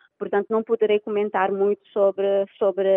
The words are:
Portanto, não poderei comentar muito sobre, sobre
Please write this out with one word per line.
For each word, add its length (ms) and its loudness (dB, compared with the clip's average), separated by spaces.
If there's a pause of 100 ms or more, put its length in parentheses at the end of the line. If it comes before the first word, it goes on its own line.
(180)
Portanto, 340 -4
não 100 2
poderei 380 0
comentar 520 -2
muito 300 0 (100)
sobre, 540 0 (140)
sobre 380 0